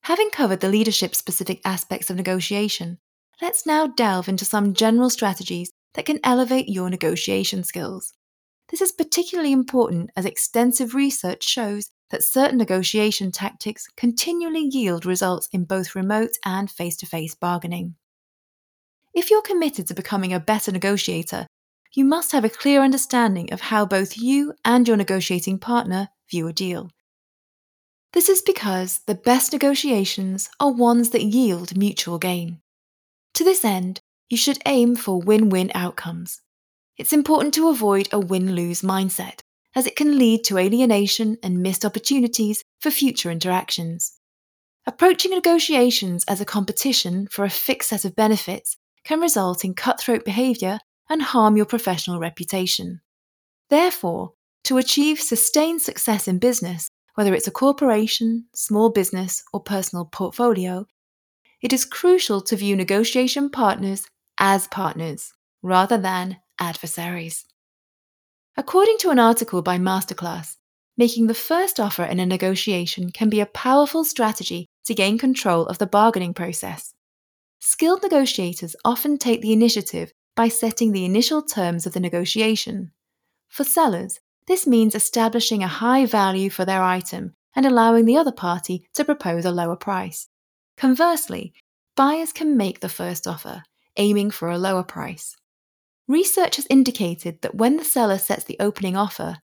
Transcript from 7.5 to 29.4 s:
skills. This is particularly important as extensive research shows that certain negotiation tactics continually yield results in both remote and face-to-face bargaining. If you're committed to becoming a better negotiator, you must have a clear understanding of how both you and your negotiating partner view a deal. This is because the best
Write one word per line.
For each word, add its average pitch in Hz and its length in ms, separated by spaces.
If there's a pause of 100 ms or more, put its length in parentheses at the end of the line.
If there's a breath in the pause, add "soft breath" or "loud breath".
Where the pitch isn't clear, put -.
skills. - 480 (560)
This - 140
is 370 100
particularly 339 580
important 247 640
as 190 120
extensive 240 680
research 269 480
shows 208 460 (220)
that - 120
certain 262 360
negotiation 208 760
tactics - 640
continually 320 720
yield 185 360
results 185 460
in 180 120
both 185 300
remote 208 500
and 196 260
face-to-face 165 680
bargaining. 175 580 (1200)
If 339 160
you're 427 120
committed 330 440
to 180 80
becoming 190 400
a 180 40
better 214 320
negotiator, 185 760 (480)
you 269 100
must 320 280
have 262 120
a 220 60
clear 277 320
understanding 240 720
of 190 80
how 208 240
both 196 320
you 277 340 (140)
and 240 200
your 220 120
negotiating 190 640
partner 196 500 (200)
view 165 160
a 165 60
deal. 175 380 (1200)
This 359 160
is 370 140
because 190 640
the 202 80
best 247 360